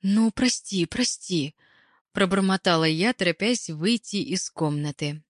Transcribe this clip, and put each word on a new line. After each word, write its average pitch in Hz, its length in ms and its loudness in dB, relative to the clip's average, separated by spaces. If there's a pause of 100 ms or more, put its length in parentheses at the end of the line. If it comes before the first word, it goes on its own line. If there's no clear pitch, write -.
«Ну, 214 280 4
прости, 196 560 -2
прости», 170 680 -4 (640)
пробормотала 190 680 2
я, 160 280 2
торопясь 196 580 -2
выйти 196 460 -2
из - 340 -4
комнаты. 147 800 -4